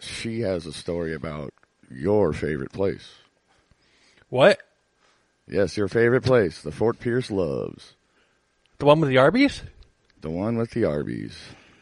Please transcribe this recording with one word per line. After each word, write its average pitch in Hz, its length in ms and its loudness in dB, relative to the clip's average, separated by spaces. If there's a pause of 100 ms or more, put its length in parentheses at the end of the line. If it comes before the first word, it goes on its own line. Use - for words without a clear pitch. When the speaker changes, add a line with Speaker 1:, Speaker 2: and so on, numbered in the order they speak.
Speaker 1:
she 113 400 -8
has 95 260 -4
a 76 60 -10
story 85 420 -6
about 76 380 -10 (380)
your 82 420 2
favorite 73 400 -6
place. 95 380 -4 (1200)
Speaker 2:
What? 143 300 4 (840)
Speaker 1:
Yes, 87 300 0
your 101 120 -2
favorite 117 340 2
place, 117 400 2
the 80 100 -10
Fort 110 280 0
Pierce 120 300 -4
Loves. 65 640 -4 (840)
Speaker 2:
The 139 80 -4
one 151 140 8
with 151 100 2
the 127 80 4
Arby's? 208 440 4 (580)
Speaker 1:
The 78 100 -10
one 101 260 -4
with 117 140 -2
the 113 140 0
Arby's. 60 520 -4 (460)